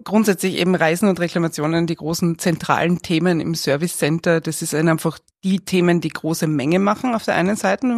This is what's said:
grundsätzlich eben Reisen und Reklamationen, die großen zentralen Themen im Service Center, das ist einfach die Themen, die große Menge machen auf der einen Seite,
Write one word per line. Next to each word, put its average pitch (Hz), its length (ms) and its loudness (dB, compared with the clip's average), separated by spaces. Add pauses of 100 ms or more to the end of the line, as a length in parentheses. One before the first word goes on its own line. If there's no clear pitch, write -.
grundsätzlich 190 540 0
eben 180 160 2
Reisen 170 340 2
und 180 120 2
Reklamationen, 165 680 0
die 165 100 -2
großen 165 440 -2
zentralen 165 640 0
Themen 170 360 2
im 165 140 -2
Service 156 440 -2
Center, 165 440 0
das 160 220 -6
ist 160 100 -6
einfach 160 460 0 (240)
die 190 160 0
Themen, 175 420 2
die 156 80 -4
große 160 380 -4
Menge 156 320 0
machen 208 340 0
auf 220 100 -4
der 196 120 0
einen 180 200 0
Seite, 202 320 -2 (100)